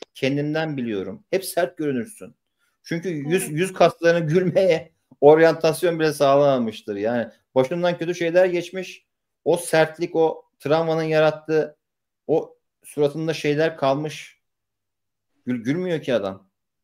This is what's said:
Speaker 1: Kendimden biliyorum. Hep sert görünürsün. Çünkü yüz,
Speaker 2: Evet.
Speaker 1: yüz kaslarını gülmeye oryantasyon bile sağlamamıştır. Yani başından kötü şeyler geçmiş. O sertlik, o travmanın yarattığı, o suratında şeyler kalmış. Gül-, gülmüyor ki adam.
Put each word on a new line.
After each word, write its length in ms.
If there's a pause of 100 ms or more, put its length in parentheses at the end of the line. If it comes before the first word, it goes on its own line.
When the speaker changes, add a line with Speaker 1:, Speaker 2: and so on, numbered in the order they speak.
(140)
Speaker 1:
Kendimden 640
biliyorum. 520
Hep 160
sert 320
görünürsün. 580 (480)
Çünkü 260
yüz, 340
Speaker 2:
Evet. 80
Speaker 1:
yüz 220
kaslarını 540
gülmeye 640 (300)
oryantasyon 800
bile 140
sağlamamıştır. 840
Yani 320 (280)
başından 420
kötü 180
şeyler 300
geçmiş. 600 (400)
O 120
sertlik, 580
o 300 (140)
travmanın 440
yarattığı, 720 (500)
o 300 (260)
suratında 500
şeyler 440
kalmış. 640 (1040)
Gül-, 180
gülmüyor 380
ki 120
adam. 360 (340)